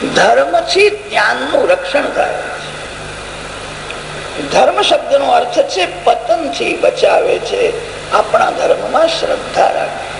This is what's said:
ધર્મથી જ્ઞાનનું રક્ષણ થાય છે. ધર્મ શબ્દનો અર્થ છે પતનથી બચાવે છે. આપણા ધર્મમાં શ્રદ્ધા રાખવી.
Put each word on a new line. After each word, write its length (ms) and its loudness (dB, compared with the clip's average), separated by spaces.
ધર્મથી 800 4
જ્ઞાનનું 800 0
રક્ષણ 400 0
થાય 240 0
છે. 180 -6
ધર્મ 300 4
શબ્દનો 440 2
અર્થ 340 2
છે 460 -2
પતનથી 760 0
બચાવે 580 2
છે. 520 -2
આપણા 380 2
ધર્મમાં 580 2
શ્રદ્ધા 640 0
રાખવી. 500 -4